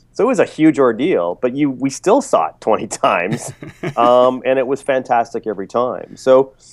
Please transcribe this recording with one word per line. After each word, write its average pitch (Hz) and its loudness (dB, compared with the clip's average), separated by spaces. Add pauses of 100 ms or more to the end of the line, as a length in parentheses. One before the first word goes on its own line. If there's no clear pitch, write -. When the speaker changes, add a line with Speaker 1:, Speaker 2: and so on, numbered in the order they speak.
(120)
Speaker 1:
so 185 -2
it - 2
was 233 2
a - 2
huge 151 2
ordeal, 113 0
but 127 -2
you, 143 -2
we 131 -6
still 220 0
saw 80 -2
it - -14
twenty 104 -2
times. 104 -2
Speaker 2:
<laughs> - -12
Speaker 1:
Um, 123 4
and 131 0
it 123 -2
was 135 -4
fantastic 123 -2
every 98 -8
time. 113 -4
So, 131 2 (180)